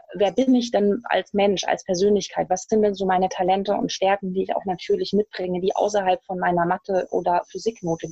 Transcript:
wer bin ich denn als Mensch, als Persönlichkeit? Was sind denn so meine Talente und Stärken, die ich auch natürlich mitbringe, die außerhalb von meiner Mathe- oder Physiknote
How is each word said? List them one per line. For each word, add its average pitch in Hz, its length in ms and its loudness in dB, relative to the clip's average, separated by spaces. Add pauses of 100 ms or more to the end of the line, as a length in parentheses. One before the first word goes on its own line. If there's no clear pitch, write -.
(140)
wer 190 180 2
bin 254 220 4
ich 240 160 2
denn 202 340 2
als - 280 -2
Mensch, 202 320 2
als - 200 -2
Persönlichkeit? 185 680 0
Was 185 140 -2
sind 220 180 2
denn 208 120 2
so 190 120 -4
meine 185 240 2
Talente 190 420 0
und 175 180 -2
Stärken, 190 440 0
die 190 80 0
ich 190 120 -4
auch - 120 -6
natürlich 190 480 -2
mitbringe, 185 480 -2
die 185 120 0
außerhalb 190 500 0
von 185 140 -6
meiner 175 280 2
Mathe- 185 440 -2
oder 175 380 0
Physiknote 175 640 -4